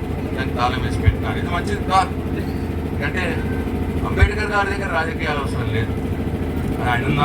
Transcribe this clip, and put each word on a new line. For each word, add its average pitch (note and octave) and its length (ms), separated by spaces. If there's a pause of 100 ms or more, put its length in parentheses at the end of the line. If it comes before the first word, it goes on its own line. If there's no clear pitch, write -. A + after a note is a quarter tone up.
(360)
దాన్ని - 220
తాళం B2 260
వేసి - 200
పెట్టినారు. - 380
ఇది - 140
మంచిది G3 360
కాదు. F#3+ 200 (800)
ఎందుకంటే - 340 (840)
అంబేద్కర్ G#3 460
గారి G3 180
దగ్గర F#3+ 260
రాజకీయాలు D#3 440
అవసరం - 340
లేదు, - 160 (1000)
ఆయన A#2+ 340